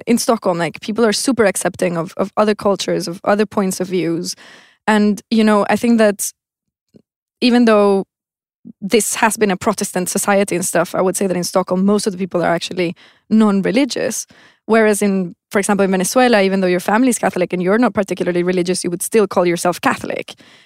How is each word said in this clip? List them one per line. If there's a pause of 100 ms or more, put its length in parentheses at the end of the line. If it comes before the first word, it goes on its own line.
in
Stockholm,
like,
people
are
super
accepting
of,
of
other
cultures,
of
other
points
of
views. (520)
And, (100)
you
know,
I
think
that (1080)
even
though (760)
this
has
been
a
Protestant
society
and
stuff,
I
would
say
that
in
Stockholm,
most
of
the
people
are
actually (360)
non-religious. (400)
Whereas
in, (160)
for
example,
in
Venezuela,
even
though
your
family
is
Catholic
and
you're
not
particularly
religious,
you
would
still
call
yourself
Catholic. (320)